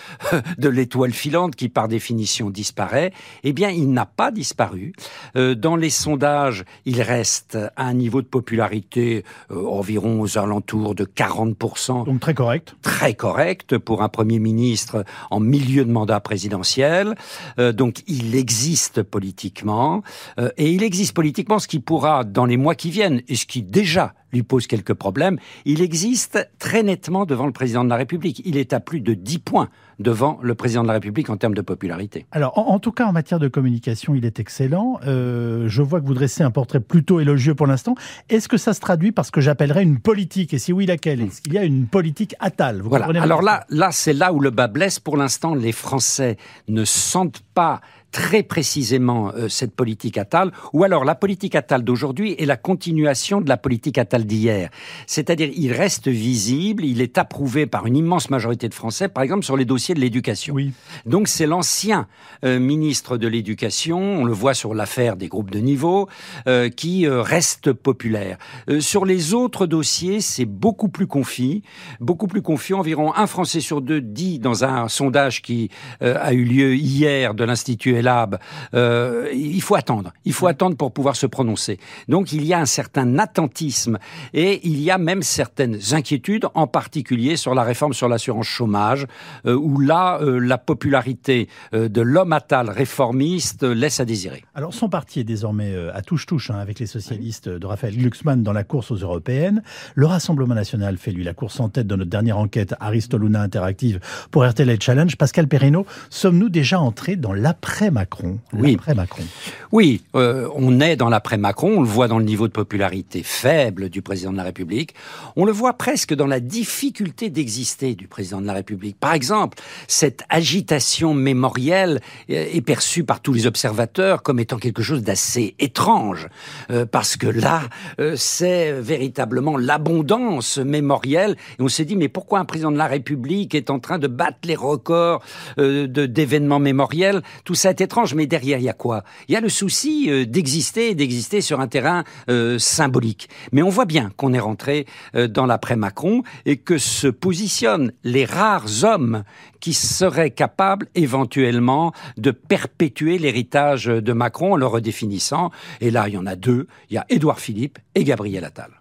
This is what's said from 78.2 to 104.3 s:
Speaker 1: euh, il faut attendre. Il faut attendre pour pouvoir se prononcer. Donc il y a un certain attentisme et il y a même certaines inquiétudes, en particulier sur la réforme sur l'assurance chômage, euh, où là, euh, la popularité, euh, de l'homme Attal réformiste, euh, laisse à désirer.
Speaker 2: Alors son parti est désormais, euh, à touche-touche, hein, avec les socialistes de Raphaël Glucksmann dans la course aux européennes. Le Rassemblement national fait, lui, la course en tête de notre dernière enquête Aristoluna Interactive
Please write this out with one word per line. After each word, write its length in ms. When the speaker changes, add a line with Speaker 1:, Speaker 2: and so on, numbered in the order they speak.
Speaker 1:
euh, 600
il 280
faut 140
attendre. 360
Il 80
faut 120
attendre 300
pour 160
pouvoir 240
se 100
prononcer. 520
Donc 240
il 120
y 80
a 80
un 60
certain 520
attentisme 800
et 320
il 160
y 80
a 80
même 240
certaines 560
inquiétudes, 600
en 120
particulier 720
sur 180
la 80
réforme 320
sur 140
l'assurance 380
chômage, 600
euh, 100
où 240
là, 400
euh, 180
la 200
popularité, 920
euh, 160
de 140
l'homme 320
Attal 340
réformiste, 920
euh, 120
laisse 260
à 40
désirer. 400
Speaker 2:
Alors 200
son 160
parti 300
est 40
désormais, 480
euh, 220
à 80
touche-touche, 480
hein, 80
avec 220
les 60
socialistes 640
de 180
Raphaël 300
Glucksmann 460
dans 100
la 120
course 260
aux 60
européennes. 640
Le 100
Rassemblement 500
national 440
fait, 120
lui, 140
la 80
course 260
en 120
tête 160
de 100
notre 140
dernière 260
enquête 440
Aristoluna 600
Interactive 580